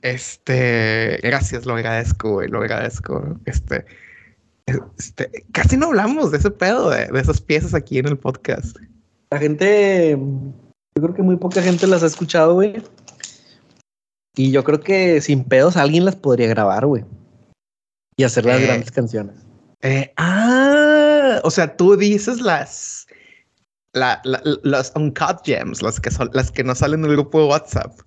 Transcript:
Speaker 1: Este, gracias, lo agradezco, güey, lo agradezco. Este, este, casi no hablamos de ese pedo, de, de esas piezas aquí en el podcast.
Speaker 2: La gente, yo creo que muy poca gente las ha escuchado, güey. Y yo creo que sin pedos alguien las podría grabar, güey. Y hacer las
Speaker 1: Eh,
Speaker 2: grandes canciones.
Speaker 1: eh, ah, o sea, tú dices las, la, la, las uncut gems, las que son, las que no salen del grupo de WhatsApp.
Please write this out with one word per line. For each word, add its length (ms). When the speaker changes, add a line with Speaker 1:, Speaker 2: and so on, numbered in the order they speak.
Speaker 1:
Este, 1200
gracias, 460
lo 80
agradezco, 580
güey, 140
lo 120
agradezco. 840
Este, 400
este, 540
casi 260
no 100
hablamos 440
de 80
ese 100
pedo, 400
de, 160
de 140
esas 200
piezas 360
aquí 240
en 80
el 100
podcast. 600
Speaker 2:
La 80
gente, 800
yo 840
creo 100
que 80
muy 140
poca 260
gente 240
las 160
ha 60
escuchado, 480
güey. 260
Y 140
yo 140
creo 160
que 420
sin 220
pedos 340
alguien 260
las 120
podría 320
grabar, 400
güey. 180
Y 60
hacer 220
las 140
Speaker 1:
Eh, 60
Speaker 2:
grandes 260
canciones. 440
Speaker 1:
eh, 340
ah, 1300
o 80
sea, 260
tú 180
dices 460
las, 640
la, 300
la, 160
las 320
uncut 480
gems, 380
las 180
que 120
son, 220
las 180
que 120
no 120
salen 260
del 120
grupo 280
de 60
WhatsApp. 600